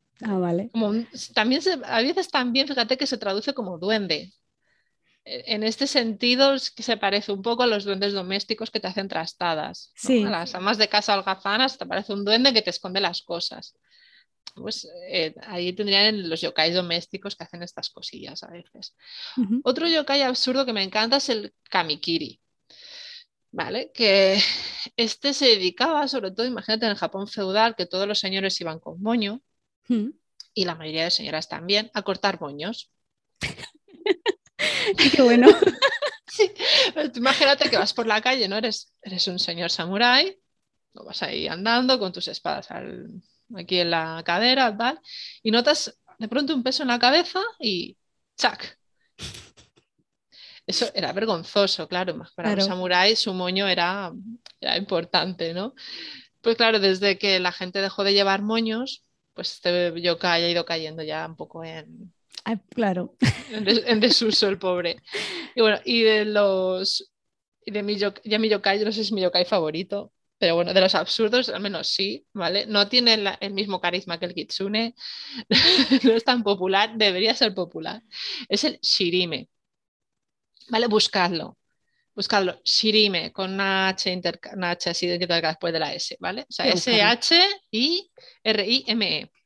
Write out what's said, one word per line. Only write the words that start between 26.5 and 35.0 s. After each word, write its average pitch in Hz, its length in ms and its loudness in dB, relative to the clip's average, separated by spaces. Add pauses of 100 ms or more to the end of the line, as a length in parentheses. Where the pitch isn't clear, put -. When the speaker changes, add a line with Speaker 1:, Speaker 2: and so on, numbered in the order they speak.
Speaker 2:
en 220 60 2
el 202 60 -4
Japón 202 300 -4
feudal, 214 480 0
que 185 120 -4
todos 190 200 -4
los 208 120 -2
señores 190 420 -2
iban 165 180 -6
con 165 220 -14
moño, 220 400 0 (460)
Speaker 1:
Mm. 226 220 0 (440)
Speaker 2:
y 196 120 0
la 170 100 -4
mayoría 160 300 -4
de 175 60 -2
señoras 156 380 -4
también, 190 460 -2
a 214 80 -4
cortar 190 360 -2
moños. 151 520 -10 (500)
Speaker 1:
<laughs> - 1700 -2